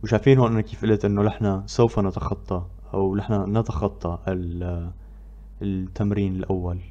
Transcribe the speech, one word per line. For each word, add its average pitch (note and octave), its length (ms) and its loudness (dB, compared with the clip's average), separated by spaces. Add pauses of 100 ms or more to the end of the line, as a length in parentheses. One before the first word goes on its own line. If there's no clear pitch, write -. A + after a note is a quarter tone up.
وشايفين A2+ 340 6
هون A#2+ 140 6
أنا A2 100 2
كيف - 240 -4
قلت G#2+ 200 4
إنه G2+ 160 4
نحن G2+ 460 0
سوف A#2 320 2
نتخطى F#2+ 640 -2 (280)
أو F#2+ 220 0
نحن G2+ 420 0
نتخطى G2 680 -2
ال-، F2 640 -4 (720)
التمرين G2 720 0
الأول، F2+ 440 -2 (120)